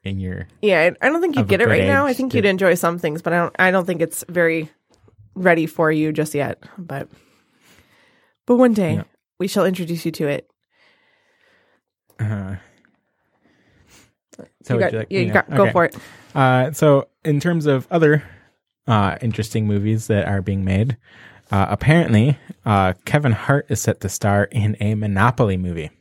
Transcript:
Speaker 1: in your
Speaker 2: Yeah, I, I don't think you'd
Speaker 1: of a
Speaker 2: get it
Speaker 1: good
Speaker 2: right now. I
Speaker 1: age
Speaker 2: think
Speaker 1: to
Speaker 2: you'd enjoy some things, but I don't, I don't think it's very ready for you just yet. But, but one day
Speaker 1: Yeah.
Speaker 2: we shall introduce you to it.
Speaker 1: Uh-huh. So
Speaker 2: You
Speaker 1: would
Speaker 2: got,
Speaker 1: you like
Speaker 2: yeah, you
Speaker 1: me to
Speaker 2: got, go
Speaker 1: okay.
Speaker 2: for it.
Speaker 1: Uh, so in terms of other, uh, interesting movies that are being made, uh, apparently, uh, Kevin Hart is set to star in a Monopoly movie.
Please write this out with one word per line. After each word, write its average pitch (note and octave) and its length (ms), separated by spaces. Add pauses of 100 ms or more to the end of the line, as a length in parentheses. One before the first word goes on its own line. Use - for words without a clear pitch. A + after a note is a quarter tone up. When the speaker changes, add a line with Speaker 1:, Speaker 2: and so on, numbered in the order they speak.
Speaker 1:
in G2 160
your F#2 300 (140)
Speaker 2:
Yeah, F3+ 280 (120)
I, - 40
I - 40
don't E4+ 100
think E4 160
you'd B3 60
Speaker 1:
of G3 40
a G3 40
Speaker 2:
get F#3+ 100
it A#3 40
Speaker 1:
good A#3 60
Speaker 2:
right - 140
now. E3 220
I C4+ 40
Speaker 1:
age B3 60
Speaker 2:
think C4 160
Speaker 1:
to A3+ 60
Speaker 2:
you'd G3+ 80
enjoy F#3+ 280
some F3 240
things, E3 240
but E3 100
I F3 60
don't, E3+ 200
I F#3 120
don't F#3 160
think E3+ 160
it's - 260
very E3 420 (640)
ready E3+ 320
for D#3+ 260
you D#3 200
just D3+ 220
yet. C#3 280 (160)
But, D#3+ 300 (1400)
but B3 100
one B3 160
day F#3+ 220
Speaker 1:
Yeah. G#2 80 (360)
Speaker 2:
we F#3+ 80
shall G3 200
introduce E3+ 380
you E3 80
to D#3+ 160
it. C#3 220 (1700)
Speaker 1:
Uh-huh. G2+ 380 (2000)
So B2+ 100
Speaker 2:
You - 20
Speaker 1:
would A#2 40
Speaker 2:
got, D#3+ 120
Speaker 1:
you A2 60
like G#2+ 120
Speaker 2:
yeah, G3 100
you - 60
Speaker 1:
me - 40
to - 40
Speaker 2:
got, - 160
go D#3 140
Speaker 1:
okay. - 80
Speaker 2:
for E3+ 120
it. - 120 (380)
Speaker 1:
Uh, C3 380
so C#3+ 360 (160)
in D3 160
terms E3 260
of C3+ 240
other, D#3 320 (680)
uh, G2+ 320
interesting A2 460
movies G#2+ 420
that G2+ 180
are G2 160
being G2 220
made, G#2 320 (560)
uh, G2 160
apparently, A#2+ 720 (260)
uh, F#2+ 300 (100)
Kevin D3 280
Hart C#3 360
is - 120
set - 200
to G2 80
star G2+ 360
in G#2+ 360
a G#2+ 140
Monopoly G#2 640
movie. E2 320 (100)